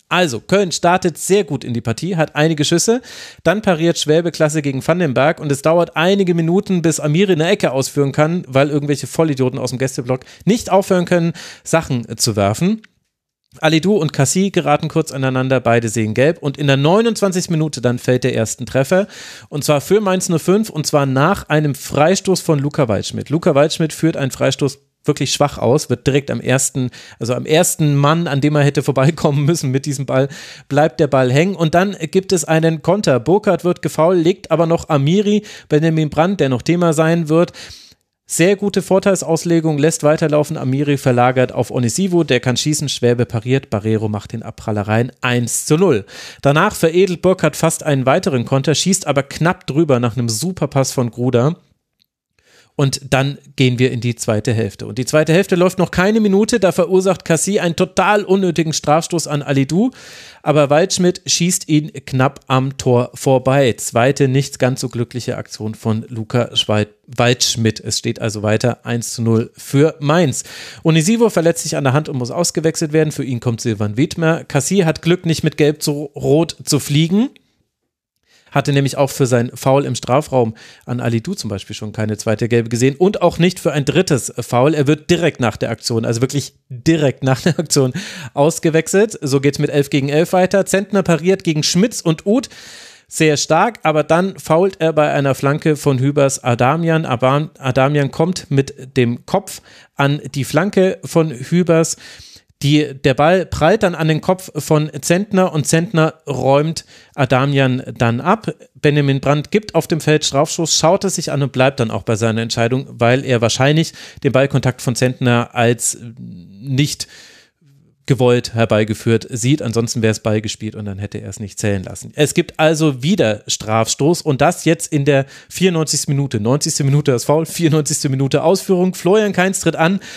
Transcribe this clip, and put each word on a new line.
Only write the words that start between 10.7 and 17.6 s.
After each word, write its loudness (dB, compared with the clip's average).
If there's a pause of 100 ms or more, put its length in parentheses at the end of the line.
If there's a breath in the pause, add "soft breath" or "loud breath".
können, 0 (320 loud breath)
Sachen -4
zu -2
werfen. 0 (800)
Alidou 2
und 0
Cassie 0
geraten 0
kurz -2
aneinander, -2
beide 2
sehen -2
gelb 2
und -4
in -2
der 4
neunundzwanzigsten 2
Minute -2